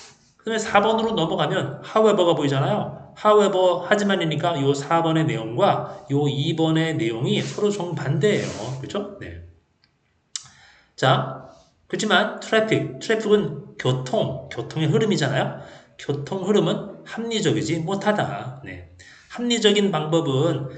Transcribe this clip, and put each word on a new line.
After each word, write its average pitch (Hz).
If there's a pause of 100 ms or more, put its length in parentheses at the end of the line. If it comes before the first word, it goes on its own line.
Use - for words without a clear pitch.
(380)
그다음에 220
사 208
번으로 220
넘어가면 175 (120)
however가 185
보이잖아요. 151 (100)
however, 185
하지만이니까 170
요 139
사 165
번의 160
내용과 120
요 147
이 156
번의 160
내용이 117
서로 -
정반대예요. 170 (320)
그렇죠? -
네. 85 (1500)
자, - (440)
그렇지만 196
트래픽, -
트래픽은 208
교통, -
교통의 151
흐름이잖아요. 170 (380)
교통 175
흐름은 196
합리적이지 170
못하다. 160
네. 92 (360)
합리적인 214
방법은, 151